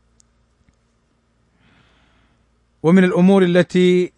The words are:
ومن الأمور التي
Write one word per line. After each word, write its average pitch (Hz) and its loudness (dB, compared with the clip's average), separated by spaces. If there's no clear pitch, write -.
ومن 185 2
الأمور 180 0
التي 180 -2